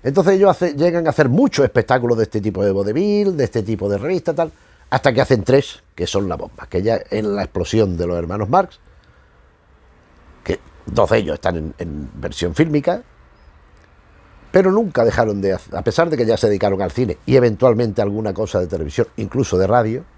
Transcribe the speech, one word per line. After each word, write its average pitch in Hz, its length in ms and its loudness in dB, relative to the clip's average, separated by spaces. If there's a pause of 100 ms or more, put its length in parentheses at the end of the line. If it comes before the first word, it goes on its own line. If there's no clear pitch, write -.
Entonces 165 320 2
ellos 190 160 6
hace, 170 240 0
llegan 170 320 0
a 151 40 2
hacer 139 200 2
muchos 170 340 2
espectáculos 120 540 2
de 110 60 2
este 104 180 -4
tipo 98 200 -2
de 101 80 2
vodevil, 180 640 0
de 139 100 0
este 110 180 -2
tipo 98 260 -4
de 101 80 0
revista, 160 380 -2
tal, 165 180 -2 (380)
hasta 135 240 2
que 131 80 2
hacen 117 200 2
tres, - 400 0 (120)
que 87 120 -4
son 98 220 -4
la 87 80 -4
bomba, - 300 -12
que 92 160 -4
ya 113 180 0 (100)
en 107 240 -2
la 98 100 -4
explosión 95 520 0
de 87 100 -2
los 87 120 -2
hermanos 95 320 -4
Marx, 185 280 0 (1700)
que - 160 -4 (240)
dos 101 240 2
de 113 80 4
ellos 87 180 0
están 87 220 -2
en, 78 220 -8
en 73 380 -10
versión - 380 -6
fílmica, 165 480 0 (1500)
pero 185 200 4
nunca 190 320 0
dejaron 110 380 0
de 95 140 0
hacer, - 200 -10
a 87 60 -6
pesar 165 300 0
de 151 80 -2
que 120 80 0
ya 113 100 2
se 113 120 0
dedicaron 101 340 0
al 87 80 -2
cine 120 340 -2
y 131 120 2
eventualmente 117 680 2
alguna 101 320 -4
cosa 95 260 -2
de 90 60 -2
televisión, 80 400 -4 (100)
incluso 113 400 -2
de 92 100 4
radio 113 380 0 (120)